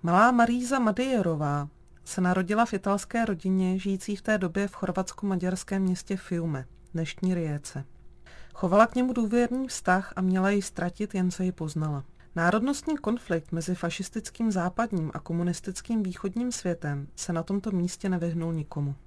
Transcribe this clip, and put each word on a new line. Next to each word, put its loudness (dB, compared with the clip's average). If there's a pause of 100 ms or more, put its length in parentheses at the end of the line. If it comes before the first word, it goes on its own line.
Malá 6
Maríza 4
Madejerová 2 (340)
se -4
narodila 4
v -6
italské 0
rodině, 0
žijící -2
v -14
té 2
době 0
v -10
chorvatsko-maďarském -2
městě 0
Fiume, -4 (280)
dnešní -2
Rijece. -4 (680)
Chovala 8
k -8
němu 2
důvěrný 2
vztah 0
a -2
měla 4
jej 2
ztratit, -6
jen 2
co -4
ji 0
poznala. -4 (320)
Národnostní 2
konflikt -2
mezi -2
fašistickým -4
západním 0
a -8
komunistickým -2
východním -4
světem -4
se -6
na -2
tomto -2
místě -2
nevyhnul -2
nikomu. -4 (120)